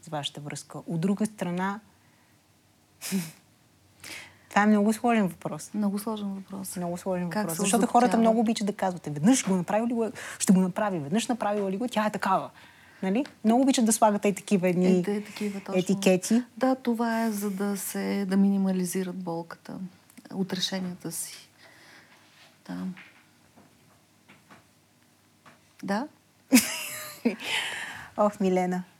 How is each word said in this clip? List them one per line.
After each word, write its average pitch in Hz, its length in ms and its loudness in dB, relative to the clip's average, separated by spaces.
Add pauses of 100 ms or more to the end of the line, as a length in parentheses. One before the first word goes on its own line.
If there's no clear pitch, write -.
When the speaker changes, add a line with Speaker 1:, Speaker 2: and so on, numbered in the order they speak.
Speaker 1:
за - 80 -16
вашата 147 300 -6
връзка. 147 460 -12
От 165 140 -2
друга 196 260 0
страна, 190 540 -4 (1200)
<laughs> - 100 -10 (1400)
това 202 140 2
е 214 40 4
много 214 260 4
сложен 220 360 2
въпрос. 151 460 -10
Speaker 2:
Много 208 240 -2
сложен 208 360 -6
въпрос. 196 420 -12
Speaker 1:
Много 175 220 -6
сложен 180 320 -4
Speaker 2:
Как 214 120 -2
Speaker 1:
въпрос. 165 140 -4
Speaker 2:
се 170 60 -2
Speaker 1:
Защото 208 240 4
хората 240 200 4
Speaker 2:
озаптява? 233 140 4
Speaker 1:
много 226 200 6
обичат 220 260 0
да 196 60 -2
казват, 185 340 -4
„Веднъж 156 320 4
ще - 120 -2
го 190 60 4
направи 208 300 0
ли 240 60 -2
го 233 120 0
е? 214 80 -6 (260)
Ще - 140 4
го 185 80 8
направи, 190 380 0
веднъж 156 300 -2
направила 208 420 -2
ли 190 60 -4
го 226 80 -4
е? 247 40 -4
Тя 214 180 0
е 214 40 0
такава.“ 185 400 0 (520)
Нали? 202 240 0 (180)
Много 233 180 6
обичат 262 220 4
да 220 80 4
слагат 208 320 2
и 208 100 4
такива 185 340 0
едни 180 300 4
Speaker 2:
Е, 175 40 2
те, 208 220 -2
такива, 202 360 -6
точно. 190 200 -2
Speaker 1:
етикети. 196 640 2 (140)
Speaker 2:
Да, 262 180 2
това 233 500 -2
е 226 80 0
за 202 180 -4
да 202 260 -2
се, 196 520 -4
да 190 80 2
минимализират 190 800 2
болката, 170 640 -8 (560)
отрешенията 185 800 -6
си. - 360 -12 (1160)
Да. - 100 -10 (3000)
Да? 208 240 -2 (440)
Speaker 1:
<laughs> - 840 0 (800)
Ох, 208 240 2
Милена. 180 420 2 (180)